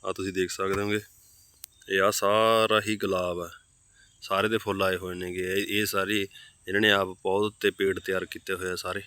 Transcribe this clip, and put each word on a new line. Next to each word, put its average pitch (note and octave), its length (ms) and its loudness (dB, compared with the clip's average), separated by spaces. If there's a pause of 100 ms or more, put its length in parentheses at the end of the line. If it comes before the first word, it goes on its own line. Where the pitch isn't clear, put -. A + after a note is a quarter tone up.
ਆ G2 80 -4
ਤੁਸੀਂ F#2+ 200 -4
ਦੇਖ F#2 180 0
ਸਕਦੇ G2 320 -2
ਹੋਗੇ। G#2 180 0 (880)
ਇਹ G2 140 2
ਆ G2+ 80 6
ਸਾਰਾ A2 720 4
ਹੀ G#2 160 -2
ਗੁਲਾਬ F2+ 440 -2
ਆ, E2+ 80 -8 (760)
ਸਾਰੇ G2 260 0
ਦੇ A2 100 2
ਫੁੱਲ F#2+ 240 -2
ਆਏ F#2+ 140 2
ਹੋਏ F2+ 180 -8
ਨੇਗੇ। F2+ 280 -6 (100)
ਇਹ, G2+ 160 -2
ਇਹ G#2 180 0
ਸਾਰੇ G2 340 0 (480)
ਇਹਨਾਂ G2 120 0
ਨੇ G#2+ 120 6
ਆਪ G2 160 4 (140)
ਪੌਦ G2+ 380 0
ਤੇ G2+ 100 4
ਪੇੜ F#2+ 280 -2
ਤਿਆਰ F#2 280 -4
ਕੀਤੇ - 280 -8
ਹੋਏ F#2 160 -6
ਆ F2+ 60 -4
ਸਾਰੇ F#2 300 -8